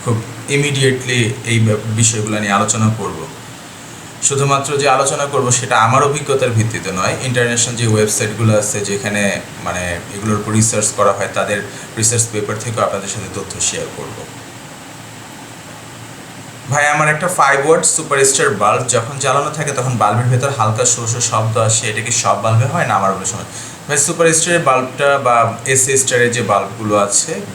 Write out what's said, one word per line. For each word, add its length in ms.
খুব 180
ইমিডিয়েটলি 840
এই 140
ব্যাপ-, 260
বিষয়গুলো 440
নিয়ে 140
আলোচনা 440
করব। 220
শুধুমাত্র 540
যে 120
আলোচনা 360
করব 260
সেটা 260
আমার 260
অভিজ্ঞতার 460
ভিত্তিতে 420
নয়, 320
ইন্টারন্যাশনাল 520
যে 120
ওয়েবসাইটগুলো 720
আছে 240
যেখানে 580
মানে 360
এগুলোর 260
উপর 120
রিসার্চ 360
করা 140
হয়, 220
তাদের 260
রিসার্চ 340
পেপার 320
থেকেও 200
আপনাদের 300
সাথে 220
তথ্য 260
শেয়ার 260
করব। 200
ভাই, 180
আমার 200
একটা 200
ফাইভ 400
ওয়াট 180
সুপারস্টার 640
বাল্ব 380
যখন 320
জ্বালানো 380
থাকে 140
তখন 260
বাল্বের 280
ভেতর 320
হালকা 280
শো 220
শো 140
শব্দ 360
আসে, 320
এটা 120
কি 100
সব 320
বাল্বে 220
হয় 220
না 80
আমার 160
বাল্বের 220
সময়? 160
ভাই, 100
সুপারস্টারের 640
বাল্বটা 580
বা 480
এসএ 320
স্টারের 340
যে 100
বাল্বগুলো 560
আছে 360